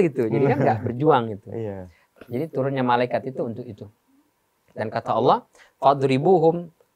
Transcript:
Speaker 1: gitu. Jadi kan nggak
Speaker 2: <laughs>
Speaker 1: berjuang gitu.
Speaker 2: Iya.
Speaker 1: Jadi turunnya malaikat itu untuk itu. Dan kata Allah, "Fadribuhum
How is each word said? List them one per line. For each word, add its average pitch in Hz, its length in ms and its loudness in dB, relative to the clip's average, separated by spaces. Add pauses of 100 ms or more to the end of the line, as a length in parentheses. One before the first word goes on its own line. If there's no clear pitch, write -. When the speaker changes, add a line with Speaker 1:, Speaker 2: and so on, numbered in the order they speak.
Speaker 1:
gitu. 147 200 0
Jadi 113 220 0
kan 135 140 2
nggak 135 240 2
Speaker 2:
<laughs> - 20 -6
Speaker 1:
berjuang 127 460 2
gitu. 101 180 -12
Speaker 2:
Iya. 98 400 -10 (320)
Speaker 1:
Jadi 123 260 -6
turunnya 135 380 -2
malaikat 123 400 0
itu 131 160 -8
untuk 120 240 -8
itu. 104 240 -16 (800)
Dan 110 220 -10
kata 113 180 -8
Allah, 139 300 2 (400)
"Fadribuhum 156 880 2 (260)